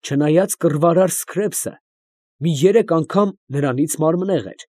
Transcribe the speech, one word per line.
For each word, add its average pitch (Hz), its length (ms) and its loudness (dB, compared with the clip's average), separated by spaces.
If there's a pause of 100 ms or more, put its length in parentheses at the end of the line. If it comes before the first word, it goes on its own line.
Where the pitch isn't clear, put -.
Չնայած 151 500 0
կռվարար 165 580 2
Սկրեպսը - 600 -6 (680)
մի 165 120 0
երեք 190 440 4
անգամ 196 380 0 (140)
նրանից 139 480 -2
մարմնեղ 165 520 -2
էր - 260 -18